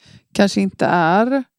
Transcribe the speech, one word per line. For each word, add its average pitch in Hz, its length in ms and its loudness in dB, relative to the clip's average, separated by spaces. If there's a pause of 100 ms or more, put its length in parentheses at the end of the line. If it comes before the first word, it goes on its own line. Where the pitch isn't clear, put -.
(340)
kanske 202 280 0
inte - 240 -4
är 208 580 0 (160)